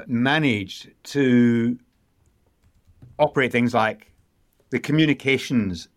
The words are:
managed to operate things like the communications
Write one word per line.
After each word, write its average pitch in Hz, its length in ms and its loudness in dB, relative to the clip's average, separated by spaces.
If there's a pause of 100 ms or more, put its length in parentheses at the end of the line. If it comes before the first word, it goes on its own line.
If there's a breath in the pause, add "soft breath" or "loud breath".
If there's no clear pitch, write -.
managed 123 840 -2 (240)
to 120 640 2 (1400)
operate 147 320 0
things 120 220 0
like 110 380 -2 (580)
the 123 100 -4
communications 135 1160 -2